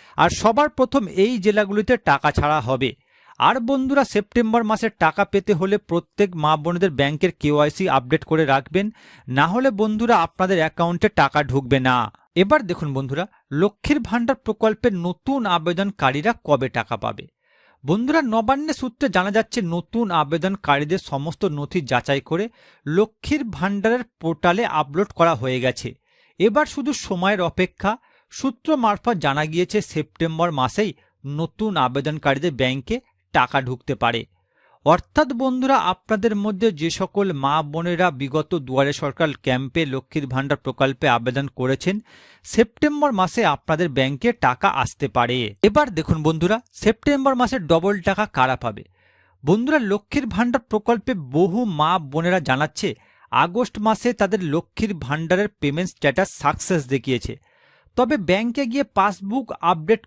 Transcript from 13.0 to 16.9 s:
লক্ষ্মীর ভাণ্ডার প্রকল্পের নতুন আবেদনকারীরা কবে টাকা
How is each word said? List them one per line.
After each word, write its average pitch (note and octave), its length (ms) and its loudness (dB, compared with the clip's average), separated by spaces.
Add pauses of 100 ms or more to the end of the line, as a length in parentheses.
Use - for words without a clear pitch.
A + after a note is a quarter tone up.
লক্ষ্মীর G3+ 500 0
ভাণ্ডার A#3 420 -2
প্রকল্পের A3 540 0
নতুন F3+ 500 -4
আবেদনকারীরা E3+ 840 2 (120)
কবে C3+ 260 2
টাকা A#2 280 -4